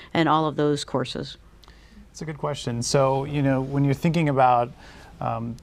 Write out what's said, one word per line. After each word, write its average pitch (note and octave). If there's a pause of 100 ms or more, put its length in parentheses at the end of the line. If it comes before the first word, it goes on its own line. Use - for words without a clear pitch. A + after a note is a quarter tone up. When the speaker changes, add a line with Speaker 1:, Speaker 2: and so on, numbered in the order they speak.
(140)
Speaker 1:
and E3
all D#3
of C#3+
those D3
courses? - (720)
Speaker 2:
That's -
a -
good D#3
question. C3+
So, C3+
you D3
know, C3+
when C#3
you're C#3
thinking D#3+
about, B2+ (480)
um, A#2